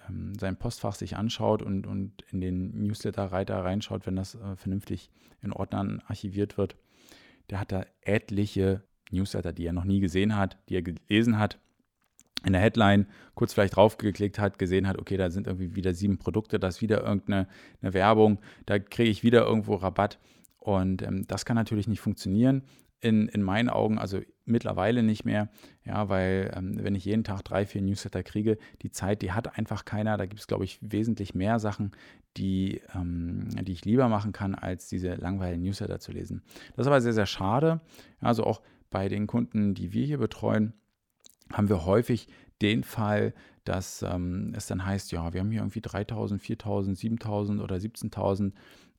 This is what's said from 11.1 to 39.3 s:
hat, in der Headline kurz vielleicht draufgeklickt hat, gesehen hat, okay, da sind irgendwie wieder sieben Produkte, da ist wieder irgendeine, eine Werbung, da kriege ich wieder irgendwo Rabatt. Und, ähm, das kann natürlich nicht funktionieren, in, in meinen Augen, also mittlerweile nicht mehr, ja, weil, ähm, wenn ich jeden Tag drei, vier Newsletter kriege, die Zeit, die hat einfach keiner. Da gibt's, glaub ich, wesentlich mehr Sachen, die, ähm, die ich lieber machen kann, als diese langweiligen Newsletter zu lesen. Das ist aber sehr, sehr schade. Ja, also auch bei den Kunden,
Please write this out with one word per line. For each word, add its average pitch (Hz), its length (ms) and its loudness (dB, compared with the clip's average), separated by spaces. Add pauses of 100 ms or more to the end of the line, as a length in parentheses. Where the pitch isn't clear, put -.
hat, 104 220 0 (840)
in 98 100 4
der 92 80 6
Headline 101 440 6 (300)
kurz 117 160 0
vielleicht 101 240 2
draufgeklickt 104 640 4
hat, 101 180 0
gesehen 95 300 2
hat, 95 100 -2
okay, - 180 -4
da 92 140 2
sind 95 160 -4
irgendwie 92 300 -4
wieder 92 180 0
sieben 98 240 2
Produkte, 107 400 -2
da 95 80 0
ist 90 160 -4
wieder 107 220 2
irgendeine, 98 420 0 (360)
eine 95 120 -2
Werbung, 107 460 6 (240)
da 101 160 2
kriege 117 300 2
ich 98 120 -2
wieder 117 240 8
irgendwo 107 300 2
Rabatt. 95 420 0 (400)
Und, 95 440 2
ähm, 98 260 -4
das 117 160 -4
kann 120 100 0
natürlich 107 320 0
nicht 104 140 -2
funktionieren, 117 640 2 (340)
in, 110 300 2
in 104 140 0
meinen 107 260 0
Augen, 107 300 2
also 95 220 -4 (260)
mittlerweile 113 560 2
nicht 110 220 2
mehr, 104 260 0 (340)
ja, 101 240 -2
weil, 95 480 2
ähm, 101 260 -4
wenn 101 120 0
ich 92 100 -4
jeden 107 200 0
Tag 98 180 -6
drei, 104 240 -2
vier 104 160 -4
Newsletter 98 400 -2
kriege, 107 340 0 (240)
die - 100 -10
Zeit, 104 300 -2
die 90 120 -4
hat 110 260 -4
einfach 110 260 -6
keiner. 107 320 -2
Da 98 80 -2
gibt's, 104 220 -12
glaub 98 160 -2
ich, - 180 -6
wesentlich 104 540 -2
mehr 104 240 0
Sachen, 104 340 -4 (460)
die, 95 420 -2 (140)
ähm, 87 540 -4 (140)
die 95 100 -4
ich 87 120 -10
lieber 120 240 4
machen 104 240 0
kann, 98 220 -4
als 92 340 -8
diese 90 260 -4
langweiligen 87 480 -4
Newsletter 92 380 -4
zu - 100 -16
lesen. 92 320 -8 (320)
Das 120 100 -2
ist 139 40 4
aber 139 140 6
sehr, 117 100 2
sehr 107 140 2
schade. 147 540 0 (420)
Ja, 120 60 0
also 113 160 2
auch - 180 -2 (260)
bei 98 200 -2
den 101 180 0
Kunden, 107 480 0